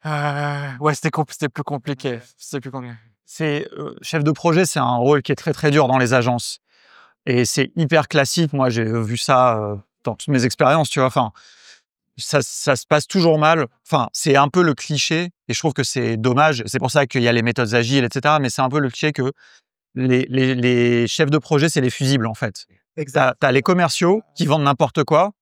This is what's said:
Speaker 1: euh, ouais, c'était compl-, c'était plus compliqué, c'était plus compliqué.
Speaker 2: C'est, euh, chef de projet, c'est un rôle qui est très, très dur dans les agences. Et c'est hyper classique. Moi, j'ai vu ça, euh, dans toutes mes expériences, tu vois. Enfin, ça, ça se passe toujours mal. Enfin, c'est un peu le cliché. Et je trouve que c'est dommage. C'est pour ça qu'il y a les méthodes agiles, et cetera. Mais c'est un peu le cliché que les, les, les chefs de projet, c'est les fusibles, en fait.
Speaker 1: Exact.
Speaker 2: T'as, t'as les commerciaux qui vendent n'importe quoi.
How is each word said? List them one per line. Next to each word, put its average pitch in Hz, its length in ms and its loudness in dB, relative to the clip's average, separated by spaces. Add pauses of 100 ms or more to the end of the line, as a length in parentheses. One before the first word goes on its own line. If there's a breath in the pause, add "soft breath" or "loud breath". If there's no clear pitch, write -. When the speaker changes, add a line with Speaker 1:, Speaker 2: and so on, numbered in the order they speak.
Speaker 1:
euh, 147 600 -4 (120)
ouais, 147 140 2
c'était 151 160 -4
compl-, 151 220 -4
c'était - 160 -6
plus 143 160 -8
compliqué, 135 540 -6 (180)
c'était - 240 -10
plus 131 100 -14
compliqué. 123 240 -12 (300)
Speaker 2:
C'est, 147 420 -6 (120)
euh, - 240 -12
chef 160 200 -4
de 151 80 2
projet, 170 360 2
c'est - 120 -4
un 123 180 0
rôle 135 260 4
qui - 100 -4
est 135 40 0
très, - 160 -4
très 151 180 0
dur 143 180 4
dans 131 100 4
les 123 140 2
agences. 123 460 0 (680 soft breath)
Et 123 200 2
c'est 135 280 -2
hyper 156 340 2
classique. 151 440 0
Moi, 135 160 0
j'ai 113 160 0
vu 113 320 -4
ça, 127 400 2
euh, 104 200 -4 (280)
dans 113 100 -4
toutes - 140 -14
mes 131 160 2
expériences, 139 460 2
tu - 80 -6
vois. 131 80 2
Enfin, 123 240 0 (880 soft breath)
ça, - 240 0
ça - 340 -2
se - 100 -10
passe 151 200 0
toujours 165 320 2
mal. 156 280 2 (200)
Enfin, 131 260 0
c'est 139 240 2
un 139 120 4
peu 180 140 2
le 160 120 2
cliché. 160 560 -4 (180)
Et 123 60 -2
je - 40 -4
trouve 156 140 -2
que 135 120 -2
c'est 113 340 -2
dommage. 127 480 2
C'est - 120 -4
pour 120 120 -2
ça 143 160 2
qu'il 123 160 -2
y 120 60 4
a 117 40 4
les 117 100 2
méthodes 117 300 -2
agiles, 123 320 2
et 120 80 -2
cetera. 147 280 0
Mais 127 100 -2
c'est - 120 -4
un 131 60 0
peu 135 100 -2
le 139 120 -2
cliché 151 220 -4
que 135 200 -4 (640 soft breath)
les, 127 340 0
les, 131 260 0
les 120 520 2
chefs 143 240 0
de 156 80 2
projet, 151 320 0
c'est 151 100 -2
les 127 80 0
fusibles, 131 380 -2
en 110 80 -6
fait. - 320 -10 (320)
Speaker 1:
Exact. 135 420 -2
Speaker 2:
T'as, 143 60 0
t'as 131 60 2
les 131 100 2
commerciaux 180 580 0 (140)
qui 175 100 -4
vendent 151 200 0
n'importe 143 400 2
quoi. 170 260 2 (120)